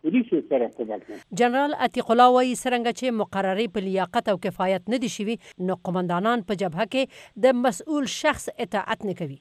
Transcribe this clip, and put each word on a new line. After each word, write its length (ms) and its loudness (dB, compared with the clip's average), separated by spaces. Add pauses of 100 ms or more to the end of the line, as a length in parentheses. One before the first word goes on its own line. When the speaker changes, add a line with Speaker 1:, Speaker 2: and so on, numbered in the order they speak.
Speaker 1:
پولیس 240 2 (220)
سره 180 2 (100)
کومک 320 -6
نه 80 -12
کوي. 220 -14
Speaker 2:
جنرال 340 2 (120)
عتیق 280 -2
الله 220 8
وایي، 180 4 (100)
څرنګه 360 0
چې 220 -2
مقررې 540 -2
په 120 -2
لیاقت 460 -2
او 120 0
کفایت 480 -2
نه 100 0
دي 120 -2
شوي، 200 -4 (340)
نو 80 -2 (120)
قومندانان 640 0
په 100 -2
جبهه 320 -2
کې 540 -4
د 180 4
مسؤل 420 0 (120)
شخص 280 0 (180)
اطاعت 440 -4
نه 120 -6
کوي. 200 -8